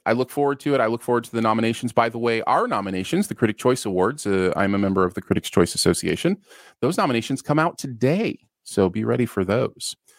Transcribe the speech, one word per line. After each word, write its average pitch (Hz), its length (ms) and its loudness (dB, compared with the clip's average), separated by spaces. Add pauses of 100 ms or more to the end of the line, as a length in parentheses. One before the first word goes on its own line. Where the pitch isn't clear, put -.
I 113 80 2
look 123 160 0
forward 143 320 -2
to 143 140 0
it. 135 40 2
I 117 60 2
look 113 160 -2
forward 120 240 0
to - 80 -20
the 113 80 0
nominations. 113 500 0
By 117 160 4
the 117 120 -6
way, 113 240 0
our 196 260 0
nominations, 98 580 -2
the - 80 -10
Critic 107 220 0
Choice 127 280 0
Awards, 101 400 0
uh, 95 300 2
I'm 98 180 2
a 101 40 0
member 95 260 2
of 90 100 0
the 95 80 -8
Critics' - 280 -2
Choice - 260 2
Association. 87 640 0 (420)
Those 170 180 0
nominations 135 440 -2
come 147 180 0
out 165 180 0
today. 139 640 -2 (240)
So 98 240 2
be 98 160 -4
ready 120 220 0
for 101 180 -2
those. - 540 -4 (220)